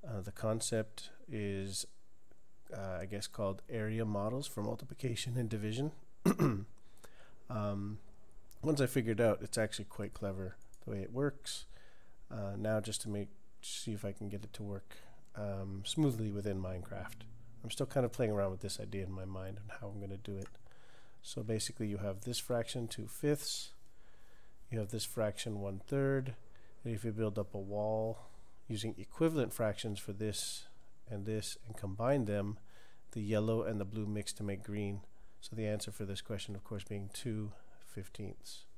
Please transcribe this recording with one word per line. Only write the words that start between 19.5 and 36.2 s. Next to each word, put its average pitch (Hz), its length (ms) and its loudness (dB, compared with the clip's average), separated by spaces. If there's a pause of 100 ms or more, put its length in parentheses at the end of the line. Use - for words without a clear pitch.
and 104 120 -8 (100)
how 107 80 -4
I'm 101 120 -6
gonna 98 180 -4
do 101 180 -4
it. 98 120 -4 (720)
So - 200 -4
basically 110 460 2
you 101 100 0
have 98 220 0
this 120 180 -2
fraction, 120 480 0
two 110 220 -4
fifths, - 640 2 (1000)
you 117 80 0
have 101 120 0
this 107 140 0
fraction, 104 560 0
one 98 260 -2
third, 135 480 4 (500)
and 117 100 2
if 104 100 -2
you 113 80 2
build 107 260 2
up 101 160 0
a 104 40 0
wall 107 720 2 (380)
using 110 320 0
equivalent 143 560 4
fractions 104 440 2
for - 140 -4
this - 540 0 (440)
and 101 140 -2
this 107 320 0 (100)
and 107 120 -6
combine 113 480 4
them, 104 320 2 (540)
the 110 100 0
yellow 110 400 6
and 104 180 2
the 98 60 0
blue 104 200 -2
mix 104 280 0
to - 80 -4
make 101 200 0
green. 101 380 0 (400)
So - 160 -6
the 110 100 2
answer 104 240 0
for 107 140 -4
this 98 160 -2